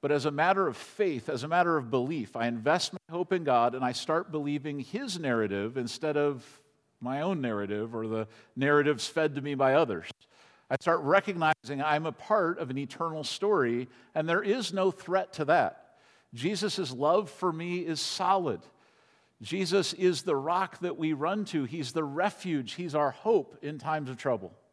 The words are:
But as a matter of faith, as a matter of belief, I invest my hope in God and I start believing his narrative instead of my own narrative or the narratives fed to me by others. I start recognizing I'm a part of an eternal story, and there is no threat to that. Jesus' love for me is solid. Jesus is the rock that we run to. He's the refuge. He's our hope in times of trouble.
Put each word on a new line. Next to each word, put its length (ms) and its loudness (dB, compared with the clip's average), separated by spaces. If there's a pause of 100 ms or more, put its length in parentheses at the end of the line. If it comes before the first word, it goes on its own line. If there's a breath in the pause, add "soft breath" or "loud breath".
But 120 0
as 140 0
a 40 0
matter 380 2
of 80 -6
faith, 520 -4
as 140 -4
a 60 -8
matter 280 4
of 140 -2
belief, 460 -2
I 100 0
invest 460 0
my 60 -12 (120)
hope 220 -2
in 100 0
God 320 4
and 100 -4
I 80 0
start 380 -2
believing 480 -4
his 400 -6
narrative 580 0
instead 400 -2
of 460 -2 (380)
my 220 -4
own 180 -2
narrative 560 -2
or 100 -4
the 220 -2 (260 loud breath)
narratives 540 4
fed 260 0
to 60 -4
me 140 -4
by 200 4
others. 340 2 (600 soft breath)
I 100 0
start 200 2
recognizing 840 2
I'm 240 2
a 60 -4
part 460 0
of 120 -6
an 80 -4
eternal 460 -6
story, 640 0 (260 loud breath)
and 140 0
there 140 2
is 300 0
no 200 2
threat 400 -2
to 140 -4
that. 520 2 (360 soft breath)
Jesus' 580 -2
love 380 2
for 220 -2
me 320 -4
is 160 -4
solid. 600 0 (800 soft breath)
Jesus 540 0
is 280 2
the 140 2
rock 440 0
that 160 -4
we 160 0
run 340 0
to. 180 -2
He's 280 -6
the 120 -2
refuge. 680 -2
He's 200 -6
our 160 2
hope 520 0
in 160 -8
times 320 -4
of 80 -8
trouble. 340 -2 (200)